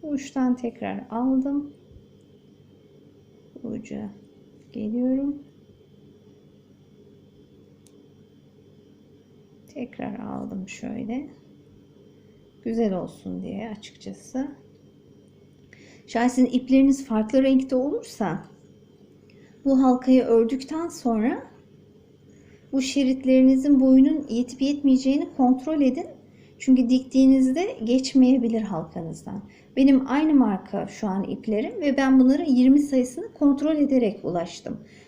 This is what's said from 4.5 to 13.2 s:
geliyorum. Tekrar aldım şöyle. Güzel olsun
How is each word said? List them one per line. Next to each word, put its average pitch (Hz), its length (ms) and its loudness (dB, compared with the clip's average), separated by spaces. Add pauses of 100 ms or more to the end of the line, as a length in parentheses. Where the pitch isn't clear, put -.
geliyorum. 254 720 -4 (4000)
Tekrar - 460 -14
aldım - 500 -12
şöyle. - 600 -10 (1300)
Güzel 226 300 -2
olsun 185 500 -10